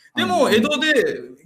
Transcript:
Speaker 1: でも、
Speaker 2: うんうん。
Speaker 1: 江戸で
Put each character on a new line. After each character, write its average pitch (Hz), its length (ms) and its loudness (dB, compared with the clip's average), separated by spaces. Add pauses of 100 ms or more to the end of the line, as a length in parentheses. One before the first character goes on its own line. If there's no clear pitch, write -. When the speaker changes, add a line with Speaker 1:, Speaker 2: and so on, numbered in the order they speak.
(160)
Speaker 1:
で 349 100 -2
も、 359 160 0
Speaker 2:
う - 40 4
ん - 20 2
う - 20 0
ん。 190 40 2
Speaker 1:
江 220 80 4
戸 294 180 -2
で 311 140 0 (520)